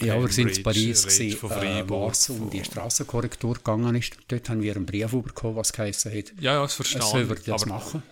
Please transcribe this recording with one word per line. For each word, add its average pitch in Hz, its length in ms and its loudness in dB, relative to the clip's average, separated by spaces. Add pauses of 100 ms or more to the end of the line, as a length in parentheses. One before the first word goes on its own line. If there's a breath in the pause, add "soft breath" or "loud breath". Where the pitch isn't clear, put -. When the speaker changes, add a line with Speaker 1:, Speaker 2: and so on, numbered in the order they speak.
Speaker 1:
Ja, 117 200 2
wir 123 80 2
sind 117 220 4
in 95 40 -2
Speaker 2:
Cambridge, 98 80 0
Speaker 1:
Paris 110 420 4
Speaker 2:
redest 98 140 6
Speaker 1:
gewesen, 110 180 0
Speaker 2:
von 110 140 -6
Speaker 1:
äh, 113 40 -2
Speaker 2:
Freiburg, 101 460 -2
Speaker 1:
wo 110 100 0
es - 200 4
um 120 80 -4
Speaker 2:
von 107 120 -4
Speaker 1:
die 95 140 -4
Strassenkorrektur 117 920 -2
gegangen 117 420 0
ist. - 220 -2 (100)
Dort 120 220 -4
haben 110 120 0
wir 104 140 0
einen 90 100 -2
Brief 104 240 -2
bekommen, 117 460 -2
was 110 160 0
geheissen 104 440 -2
hat. 101 240 -8
Speaker 2:
Ja, 139 140 2
ja, 143 80 2
das 139 120 -2
verstehe 123 260 -2
Speaker 1:
Das 107 100 2
sollen 120 180 4
wir 110 120 -2
Speaker 2:
ich. - 80 -16
Speaker 1:
jetzt 110 160 0
Speaker 2:
Aber, 113 100 -4
Speaker 1:
machen. 135 380 -6